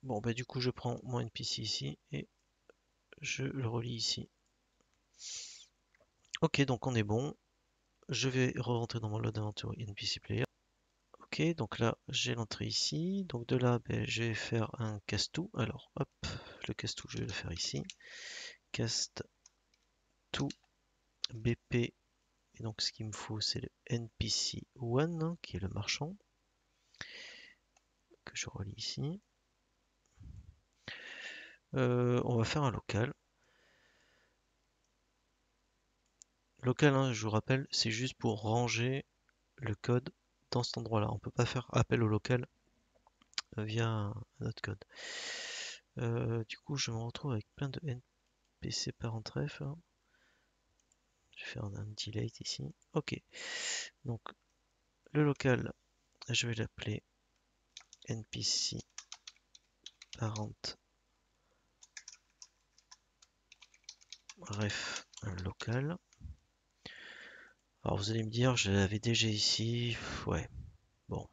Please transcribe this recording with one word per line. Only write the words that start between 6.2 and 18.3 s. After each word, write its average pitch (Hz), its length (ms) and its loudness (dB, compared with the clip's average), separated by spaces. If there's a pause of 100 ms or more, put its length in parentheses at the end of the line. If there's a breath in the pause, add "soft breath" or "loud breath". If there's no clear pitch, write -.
Ok, 156 200 4
donc 131 260 4
on 127 80 2
est 110 80 6
bon. 113 300 2 (760)
Je 127 180 2
vais 127 300 4
re-rentrer 117 420 0
dans 110 80 -2
mon 107 120 0
load 110 180 0
inventory 107 440 -2
N 101 140 -6
P 110 100 -8
C - 140 -2
player. 107 240 0 (760)
Ok, - 200 -4 (140)
donc 123 240 -4
là, 117 180 4 (120)
j'ai 123 260 0
l'entrée 113 300 -4
ici. 170 640 0
Donc 117 180 -4
de 131 80 4
là, 123 300 6
ben, 117 200 0
je 113 180 0
vais 113 100 2
faire 110 360 0 (120)
un 107 260 -2
cast - 240 0
to. 180 220 -4
Alors, - 420 -2
hop, - 140 0 (580 loud breath)
le 110 60 -4
cast - 240 -4
to, - 100 -12
je 110 120 -6
vais 117 60 0
le 98 60 -6
faire - 220 -4
ici. - 280 -2 (920 loud breath)